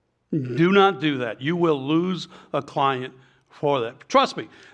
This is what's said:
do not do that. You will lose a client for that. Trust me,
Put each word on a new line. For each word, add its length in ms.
do 400
not 280
do 200
that. 220
You 140
will 260
lose 460
a 80
client 520
for 320
that. 280
Trust 260
me, 140